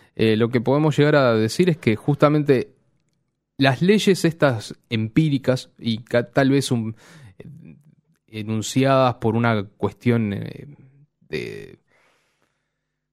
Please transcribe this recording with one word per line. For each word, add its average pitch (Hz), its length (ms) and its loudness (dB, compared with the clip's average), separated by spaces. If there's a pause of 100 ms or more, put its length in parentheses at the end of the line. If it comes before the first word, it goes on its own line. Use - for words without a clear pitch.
(160)
eh, 110 200 2
lo 117 120 0
que 120 120 0
podemos 143 360 0
llegar 147 200 4
a 131 180 4
decir 117 360 0
es 156 60 0
que - 200 0
justamente 147 760 2 (840)
las 135 260 2
leyes 190 420 2
estas 143 500 -2 (160)
empíricas 127 880 -2
y 113 200 -6
ca-, 120 320 -4
tal 139 200 0
vez 139 220 0
un, 113 240 -6 (1300)
enunciadas 120 880 -2
por 113 200 -2
una 117 280 0
cuestión, 107 680 -2
eh, 110 340 -12 (640)
de, 52 500 -12 (1300)